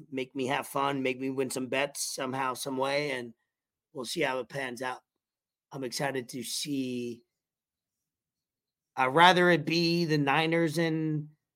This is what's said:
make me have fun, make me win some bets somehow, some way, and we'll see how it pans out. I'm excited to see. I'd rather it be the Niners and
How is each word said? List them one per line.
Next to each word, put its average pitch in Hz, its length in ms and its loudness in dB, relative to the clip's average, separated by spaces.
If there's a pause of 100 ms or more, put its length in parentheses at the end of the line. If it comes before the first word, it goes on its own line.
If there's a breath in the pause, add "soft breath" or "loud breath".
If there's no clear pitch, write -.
(120)
make 131 240 -6
me 131 120 -2
have 135 200 -2
fun, 139 340 -2
make 131 160 -2
me 135 120 -4
win 131 200 -2
some 131 180 -6
bets 139 460 -2
somehow, 131 400 -4
some 131 220 -8
way, 139 360 -2
and 120 220 -8 (600)
we'll 135 100 -8
see 117 160 -6
how 131 200 0
it 120 100 -8
pans 127 320 -8
out. 127 180 -4 (720)
I'm 135 140 -8
excited 131 420 -4
to 123 160 -10
see. 123 760 -6 (1800)
I'd 131 100 4
rather 175 420 8
it 160 160 4
be 170 380 2
the 156 140 2
Niners 160 600 2
and 156 520 0 (260)